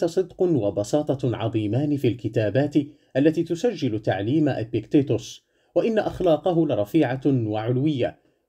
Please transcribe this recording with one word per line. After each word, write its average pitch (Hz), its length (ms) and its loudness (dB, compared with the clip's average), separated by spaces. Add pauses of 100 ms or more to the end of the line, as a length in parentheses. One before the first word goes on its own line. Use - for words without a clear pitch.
صدق 180 360 -2
وبساطة 135 960 0
عظيمان 113 600 -2
في 135 120 0
الكتابات 113 680 0 (420)
التي 156 260 2
تسجل 165 560 -2
تعليم 120 500 0
إبيكتيتوس، 123 960 -2 (300)
وإن 220 240 2
أخلاقه 165 680 2
لرفيعة 131 600 0
وعلوية، 120 920 0 (300)